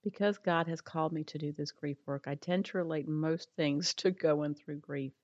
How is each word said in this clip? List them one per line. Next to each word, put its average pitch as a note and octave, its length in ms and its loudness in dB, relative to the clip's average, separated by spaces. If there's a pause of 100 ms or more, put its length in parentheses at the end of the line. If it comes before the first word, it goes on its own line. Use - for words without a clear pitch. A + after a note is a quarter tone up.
Because G3+ 340 2
God E3 300 2
has E3 140 -4
called D#3+ 320 -2
me D#3 100 -2
to - 140 -8
do D3 160 -4
this D3 180 -4
grief - 340 -6
work, C#3 220 -4
I C#3+ 80 -2
tend F3+ 300 0
to - 120 -4
relate D#3+ 300 -2
most D#3 480 0
things D3+ 380 2
to - 180 2
going D3 420 2
through D3 260 -8
grief C#3 340 -6 (100)